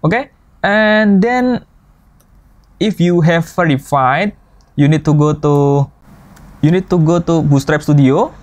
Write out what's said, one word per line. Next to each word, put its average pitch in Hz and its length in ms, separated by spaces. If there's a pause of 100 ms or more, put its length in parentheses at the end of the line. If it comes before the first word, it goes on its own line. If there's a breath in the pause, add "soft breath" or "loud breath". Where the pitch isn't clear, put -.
Okay, 226 240 (320)
and 214 600
then 247 440 (1120)
if 202 220
you 175 200
have 165 280
verified, 143 880 (400)
you 143 100
need 151 180
to 151 80
go 151 200
to, 143 560 (720)
you 151 80
need 185 200
to 180 80
go 170 220
to 170 220
Bootstrap 147 400
Studio 147 600